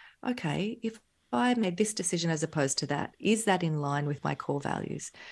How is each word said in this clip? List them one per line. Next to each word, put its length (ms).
"Okay, 560
if 160
I 220
made 240
this 160
decision 360
as 140
opposed 360
to 80
that, 320
is 260
that 180
in 160
line 260
with 180
my 120
core 240
values?" 520